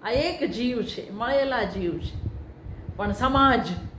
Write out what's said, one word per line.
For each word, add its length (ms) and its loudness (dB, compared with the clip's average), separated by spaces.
આ 80 -2
એક 400 2
જીવ 320 0
છે, 280 -8
મળેલા 520 2
જીવ 360 -2
છે, 320 -6
પણ 160 0
સમાજ 540 4